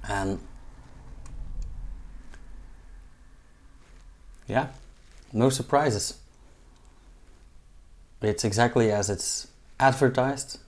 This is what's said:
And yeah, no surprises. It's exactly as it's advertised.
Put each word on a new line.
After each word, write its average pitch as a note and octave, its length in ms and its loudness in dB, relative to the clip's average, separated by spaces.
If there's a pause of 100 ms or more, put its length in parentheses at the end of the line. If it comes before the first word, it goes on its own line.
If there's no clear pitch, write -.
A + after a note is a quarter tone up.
And G2 320 -2 (4000)
yeah, B2+ 200 2 (640)
no A#2+ 180 6
surprises. B2+ 680 0 (2000)
It's G#2+ 220 2
exactly A2+ 480 4
as G2+ 180 2
it's - 380 -2 (320)
advertised. C3+ 880 4